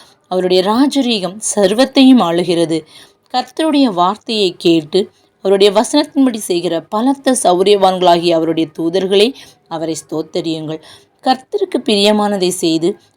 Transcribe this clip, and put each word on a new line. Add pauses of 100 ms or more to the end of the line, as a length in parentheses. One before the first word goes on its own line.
(280)
அவருடைய
ராஜரீகம் (200)
சர்வத்தையும்
ஆளுகிறது. (540)
கர்த்தருடைய
வார்த்தையை
கேட்டு, (300)
அவருடைய
வசனத்தின்படி
செய்கிற
பலத்த
சௌரியவான்களாகிய
அவருடைய (100)
தூதர்களே, (400)
அவரை
ஸ்தோத்தரியுங்கள். (440)
கர்த்தருக்கு
பிரியமானதை
செய்து, (180)